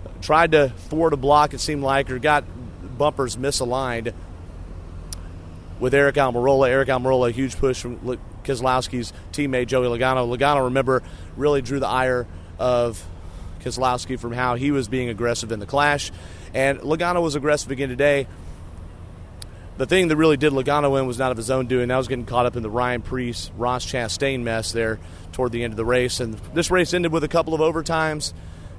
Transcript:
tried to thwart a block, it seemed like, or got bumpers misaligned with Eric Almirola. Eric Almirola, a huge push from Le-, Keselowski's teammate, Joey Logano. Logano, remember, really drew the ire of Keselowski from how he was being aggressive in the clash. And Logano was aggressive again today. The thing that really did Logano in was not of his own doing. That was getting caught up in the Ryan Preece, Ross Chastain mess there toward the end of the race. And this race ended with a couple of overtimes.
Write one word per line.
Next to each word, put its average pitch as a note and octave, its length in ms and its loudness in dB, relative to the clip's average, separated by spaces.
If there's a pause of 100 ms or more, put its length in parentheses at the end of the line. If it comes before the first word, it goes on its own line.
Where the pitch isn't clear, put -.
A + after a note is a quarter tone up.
(220)
tried D#3+ 320 4
to C#3+ 160 8
thwart D#3+ 420 0
a C#3+ 60 2
block, C#3+ 360 6
it B2 60 -6
seemed C#3+ 240 -4
like, C3+ 260 2
or B2+ 100 -4
got D3 260 2 (520)
bumpers C#3 380 0
misaligned B2 760 -2 (1700)
with B2 140 0
Eric C#3 220 6
Almirola. C3+ 540 4
Eric C3 180 4
Almirola, B2+ 400 2
a A#2 40 0
huge B2 260 -2
push C3 240 2
from B2 240 -8
Le-, B2 120 -4 (260)
Keselowski's B2+ 680 -2 (200)
teammate, C3 340 0
Joey B2+ 200 2
Logano. B2+ 400 2
Logano, C3+ 360 2
remember, B2+ 400 2 (320)
really C#3+ 260 2
drew C3 180 -2
the B2+ 80 0
ire B2 380 2 (320)
of A#2+ 480 0 (540)
Keselowski B2 600 -2
from A#2+ 120 -6
how B2 240 0
he C3+ 160 0
was C3+ 160 0
being B2 220 -2
aggressive A#2 420 -2
in G#2+ 80 -4
the G2+ 60 -10
clash. C#3+ 460 2 (420)
And C3+ 260 2
Logano E3+ 420 0
was D3+ 140 0
aggressive D3 340 0
again C3+ 200 -4
today. C#3 360 2 (1500)
The C3 80 0
thing F#3 220 4
that D#3 80 4
really D#3 220 6
did C#3+ 160 4
Logano C#3 460 2
in C3+ 60 2
was B2 140 -4
not C3 100 2
of A#2+ 80 -2
his A2+ 140 -2
own C3 160 2
doing. B2 220 2
That B2+ 80 2
was B2+ 100 0
getting B2 180 -4
caught A#2+ 220 2
up A#2+ 80 -4
in A#2+ 80 -4
the A2 60 -4
Ryan B2 340 0
Preece, B2+ 540 -6
Ross B2 280 0
Chastain C3 560 -2
mess A2+ 300 -2
there A2 260 0 (360)
toward B2 180 0
the A#2 120 -2
end A#2 100 -4
of G#2 40 -10
the A2 80 -2
race. B2 340 2
And A2+ 140 -4 (220)
this E3+ 160 2
race F3+ 240 4
ended E3+ 160 0
with D#3+ 120 2
a D#3 40 0
couple D#3+ 260 2
of D#3 80 2
overtimes. D#3+ 720 0 (460)